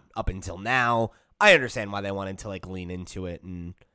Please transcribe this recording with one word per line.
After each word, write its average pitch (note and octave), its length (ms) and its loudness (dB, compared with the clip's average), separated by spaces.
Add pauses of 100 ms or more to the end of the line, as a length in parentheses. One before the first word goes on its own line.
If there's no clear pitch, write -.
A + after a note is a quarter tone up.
(160)
up A2 140 -2
until F#2 280 -6
now, A#2 540 2 (280)
I G3+ 160 10
understand A#2 360 0
why G2+ 100 -4
they G2 100 -4
wanted F#2+ 280 -4
to, G#2+ 100 -10
like, F#2 180 -8
lean F#2 240 -8
into F#2 340 -8
it F2 180 -8
and F2 300 -10 (220)